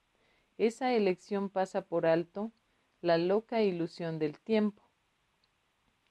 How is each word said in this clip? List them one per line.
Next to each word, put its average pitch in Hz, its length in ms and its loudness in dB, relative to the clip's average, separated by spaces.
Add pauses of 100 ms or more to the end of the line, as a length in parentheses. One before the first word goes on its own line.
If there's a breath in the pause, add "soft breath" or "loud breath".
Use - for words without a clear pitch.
(560)
Esa 240 380 0
elección 196 560 -2
pasa 190 320 -2
por 165 240 -2
alto 170 440 0 (520)
la 170 160 2
loca 202 420 0
ilusión 170 580 -2
del 151 200 -4
tiempo. 214 440 0 (1300)